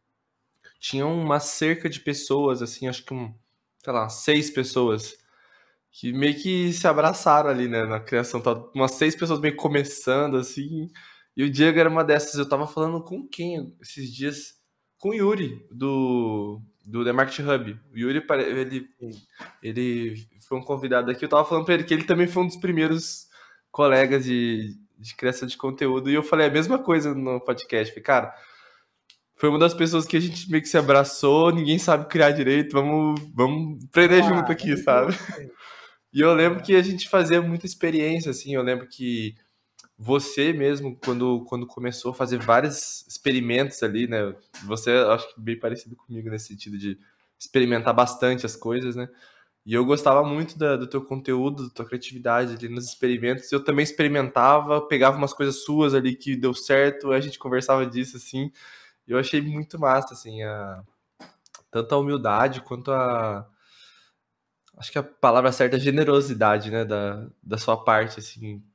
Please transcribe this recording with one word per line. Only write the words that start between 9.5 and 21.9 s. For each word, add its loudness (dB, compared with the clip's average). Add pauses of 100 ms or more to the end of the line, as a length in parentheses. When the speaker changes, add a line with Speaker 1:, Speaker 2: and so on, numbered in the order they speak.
Speaker 1:
começando, 0
assim, -6 (480)
e -2
o 0
Diego 4
era 6
uma 2
dessas. 0
Eu -4
tava 0
falando -4
com -12
quem -10
esses -14
dias? -8 (380)
Com -6
o -2
Yuri, -2
do, -2 (260)
do -6
The 0
Market 0
Hub. -2 (160)
O -12
Yuri, -2
pare-, 0
ele, -6 (120)
Speaker 2:
Sim. -14 (520)
Speaker 1:
ele -6 (180)
foi -4
um -10
convidado -2
aqui. -6
Eu -4
tava 6
falando 0
pra 2
ele 2
que -4